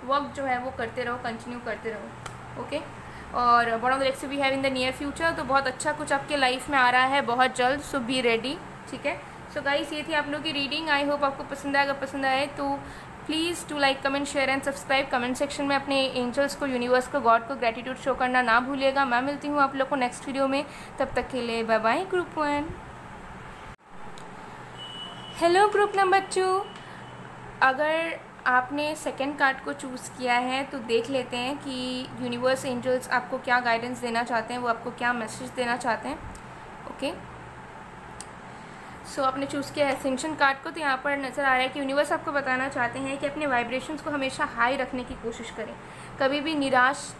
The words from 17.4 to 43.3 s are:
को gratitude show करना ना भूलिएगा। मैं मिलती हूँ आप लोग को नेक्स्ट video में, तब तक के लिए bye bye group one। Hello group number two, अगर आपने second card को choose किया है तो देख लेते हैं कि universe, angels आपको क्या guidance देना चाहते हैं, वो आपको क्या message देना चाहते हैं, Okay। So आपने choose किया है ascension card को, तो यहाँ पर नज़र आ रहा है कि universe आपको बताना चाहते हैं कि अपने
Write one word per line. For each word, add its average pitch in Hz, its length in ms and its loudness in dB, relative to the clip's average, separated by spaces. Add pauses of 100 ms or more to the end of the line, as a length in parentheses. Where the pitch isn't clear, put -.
को 277 60 -2
gratitude 240 420 -2
show 262 180 0
करना 254 280 4
ना 233 180 6
भूलिएगा। 269 440 2
मैं 247 180 2
मिलती 285 260 -2
हूँ 294 120 2
आप 269 160 4
लोग 269 120 2
को 294 80 0
नेक्स्ट 254 300 -2
video 269 220 0
में, 277 160 2 (340)
तब 262 180 0
तक 247 140 -2
के 254 120 -2
लिए 233 220 0
bye 220 140 4
bye 226 260 2
group - 340 -2
one। 294 320 0 (2750)
Hello 349 280 8
group 403 280 4
number 381 240 6 (140)
two, 370 120 4 (1160)
अगर 302 560 2 (280)
आपने 277 500 2
second 285 420 -4
card 269 220 4
को 285 120 -6
choose 254 460 -8
किया 247 160 2
है 254 300 2
तो 277 140 -8
देख 233 320 2
लेते 254 260 -2
हैं 247 220 -2
कि 254 480 -4 (140)
universe, 254 440 0
angels 254 460 0
आपको 247 280 0
क्या 247 220 2
guidance 240 400 0
देना 233 220 0
चाहते 240 320 -2
हैं, 247 60 -4
वो 247 80 -2
आपको 233 220 0
क्या 240 220 0
message 233 380 -6
देना 240 260 0
चाहते 247 320 -2
हैं, 302 100 -6 (680)
Okay। - 260 -4 (2000)
So 285 100 0
आपने 269 220 2
choose 277 260 -4
किया 294 140 4
है 269 60 4
ascension 285 420 0
card 277 240 4
को, 330 120 -8
तो 330 100 -6
यहाँ 277 240 2
पर 285 140 2
नज़र 277 260 -2
आ 269 80 8
रहा 254 100 6
है 262 60 2
कि 277 120 -4
universe 277 320 4
आपको 320 200 -2
बताना 269 360 2
चाहते 247 300 -2
हैं 269 200 -4
कि 285 80 -2
अपने 294 200 -2